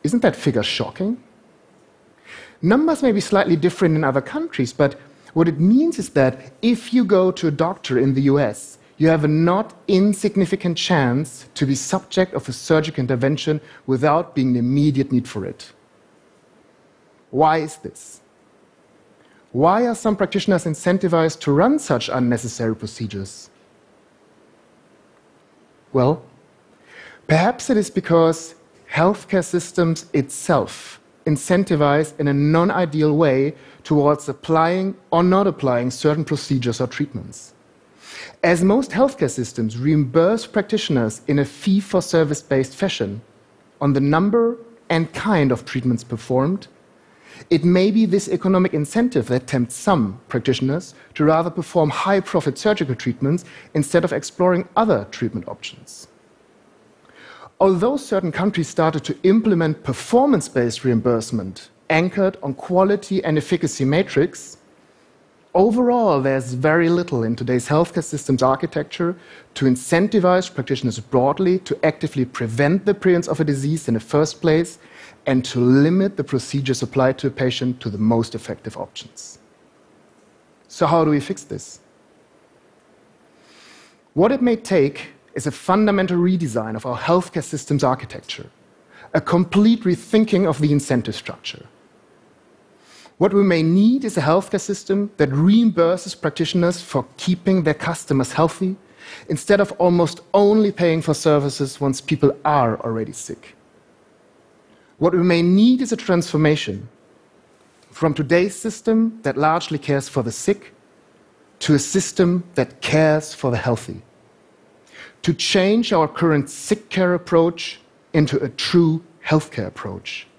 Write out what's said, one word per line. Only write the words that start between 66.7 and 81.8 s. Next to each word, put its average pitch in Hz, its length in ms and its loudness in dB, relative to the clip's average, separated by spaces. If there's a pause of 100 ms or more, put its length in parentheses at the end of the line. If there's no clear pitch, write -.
little 170 340 0
in 113 140 -2
today's 123 320 -2
healthcare 165 340 0
system's 139 400 -2
architecture 165 720 -2 (380)
to 135 120 0
incentivize 180 840 2
practitioners 123 460 -4
broadly 156 640 0
to - 260 -6
actively - 380 -2
prevent 139 600 -2
the 208 60 2
appearance 185 380 0
of 156 100 -4
a 160 60 0
disease 143 420 -2
in 117 80 0
the 110 60 -2
first 151 400 -2
place 165 380 0 (480)
and 127 180 0
to - 160 -4
limit 156 560 4
the 139 80 -4
procedures 131 580 -4
applied 131 360 0
to 143 100 -4
a - 20 0
patient 127 500 -4
to 120 80 -8
the 101 80 -8
most 113 380 0
effective - 420 -12
options. - 640 -16 (1300)
So - 200 -2
how 160 180 4
do 151 60 2
we 143 100 2
fix - 240 -10
this? - 340 -14 (2250)